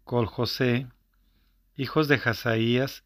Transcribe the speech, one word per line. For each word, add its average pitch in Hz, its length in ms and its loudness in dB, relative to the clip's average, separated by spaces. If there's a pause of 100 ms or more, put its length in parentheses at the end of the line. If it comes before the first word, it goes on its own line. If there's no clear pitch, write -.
Coljosé, 123 840 0 (880)
hijos 139 340 -2
de 143 80 4
Hazaías, 117 880 0